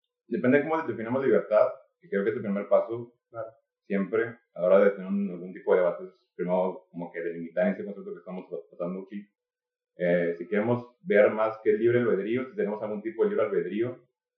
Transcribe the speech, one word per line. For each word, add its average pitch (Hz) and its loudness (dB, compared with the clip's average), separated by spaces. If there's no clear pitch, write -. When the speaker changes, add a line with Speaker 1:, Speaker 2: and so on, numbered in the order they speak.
Speaker 1:
depende 123 4
de 143 0
cómo 160 0
definamos 120 -4
libertad, 107 4
que - -20
creo 98 -2
que 107 0
es - -2
el 107 -6
primer 101 -4
paso, 113 0
Speaker 2:
Claro. 113 -10
Speaker 1:
siempre, 104 -2
a - -10
la 87 2
hora 95 8
de 101 6
tener 92 -10
un, 101 -2
algún 87 -10
tipo 98 0
de 92 6
debates, 90 0
primero 90 -2
como 85 -12
que 85 -8
delimitar 85 -4
ese 104 -8
concepto 98 -12
que 87 -10
estamos - -12
tratando 92 -8
aquí. 104 -14
Eh, 87 0
si 87 -10
queremos 113 -2
ver 101 4
más 110 -2
que 107 6
es 107 0
libre 120 4
albedrío, 110 0
si - -18
tenemos 104 -4
algún 104 -6
tipo 110 -2
de 101 2
libre 107 0
albedrío, 98 -2